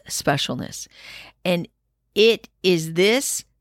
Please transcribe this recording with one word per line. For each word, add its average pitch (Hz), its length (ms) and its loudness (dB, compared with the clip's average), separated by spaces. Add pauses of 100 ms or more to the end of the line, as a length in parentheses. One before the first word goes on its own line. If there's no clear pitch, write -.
specialness? - 800 -4 (560)
And 175 240 -2 (460)
it 220 340 4 (140)
is 165 320 2
this 208 500 0 (160)